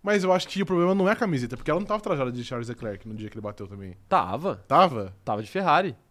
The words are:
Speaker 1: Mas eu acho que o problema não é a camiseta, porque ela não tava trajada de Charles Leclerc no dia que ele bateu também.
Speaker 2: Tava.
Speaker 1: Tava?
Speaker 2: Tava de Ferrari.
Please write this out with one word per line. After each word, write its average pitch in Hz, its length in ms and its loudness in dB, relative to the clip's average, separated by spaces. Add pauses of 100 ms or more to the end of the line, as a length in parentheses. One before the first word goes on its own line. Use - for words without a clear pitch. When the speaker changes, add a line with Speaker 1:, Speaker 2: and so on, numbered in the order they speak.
Speaker 1:
Mas 202 220 2
eu 185 100 4
acho 185 140 2
que 190 140 -4
o 185 40 2
problema 180 300 2
não 190 120 4
é 208 40 4
a 220 40 2
camiseta, 131 420 -2
porque - 120 -6
ela 156 100 2
não 208 60 -4
tava 208 160 -2
trajada 139 300 -2
de 120 120 -8
Charles 117 260 -8
Leclerc 113 380 -8
no 110 60 -10
dia 107 160 -10
que - 60 -16
ele 110 60 -10
bateu 104 260 -10
também. 95 280 -14 (140)
Speaker 2:
Tava. 165 580 0
Speaker 1:
Tava? 131 460 4 (100)
Speaker 2:
Tava 107 200 -2
de 107 60 -12
Ferrari. 180 460 2 (160)